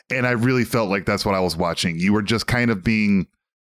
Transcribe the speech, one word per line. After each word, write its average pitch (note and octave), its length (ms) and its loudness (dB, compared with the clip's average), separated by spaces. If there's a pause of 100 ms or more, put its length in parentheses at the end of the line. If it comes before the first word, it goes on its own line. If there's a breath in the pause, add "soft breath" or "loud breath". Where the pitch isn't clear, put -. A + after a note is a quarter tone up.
(120)
and B2 160 -2
I B2 40 0
really B2 340 2
felt A2 260 0
like G2 160 -2
that's G#2 180 0
what G2+ 100 0
I F#2+ 40 2
was F2+ 160 0
watching. E2+ 440 -2
You G2 140 2
were G#2+ 100 2
just G#2+ 240 -2
kind A#2+ 240 0
of F#2+ 120 -4
being G#2 420 2 (460)